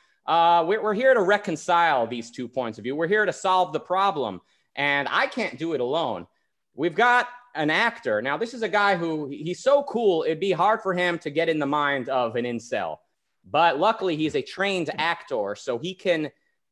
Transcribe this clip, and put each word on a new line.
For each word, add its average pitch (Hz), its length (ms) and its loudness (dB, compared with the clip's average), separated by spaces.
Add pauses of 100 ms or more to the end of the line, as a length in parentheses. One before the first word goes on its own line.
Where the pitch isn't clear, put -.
(280)
uh, 170 400 4
we're, 208 160 0
we're 214 100 0
here 254 220 4
to 214 60 4
reconcile 170 840 2
these 117 240 -8
two 123 180 -10
points 117 300 -6
of 104 60 -14
view. 127 120 -6
We're 160 120 -2
here 214 180 2
to 180 80 0
solve 185 400 2
the 151 60 -2
problem, 151 600 0 (360)
and 143 340 0
I 220 160 0
can't 180 320 -6
do 160 160 -4
it 123 80 -2
alone. 123 460 -2 (480)
We've 160 180 -4
got 240 340 4 (280)
an 151 160 0
actor. 165 500 0
Now, 139 160 -2
this 233 160 -6
is 233 80 -12
a 208 80 -2
guy 202 260 2
who, 160 340 -4
he's 160 340 -8
so 285 180 4
cool, 214 420 2
it'd 160 160 0
be 190 120 0
hard 202 300 2
for 190 120 -2
him 180 260 2
to 156 120 -8
get 160 180 0
in 160 80 0
the 147 80 0
mind 143 420 0
of 123 280 0
an 120 100 -2
incel. 110 520 -6 (520)
But 151 300 4
luckily, 190 360 0
he's 151 200 -2
a 131 80 -2
trained 185 560 -4
actor, 131 560 -2
so 120 240 -6
he 180 160 -8
can 160 340 -2 (420)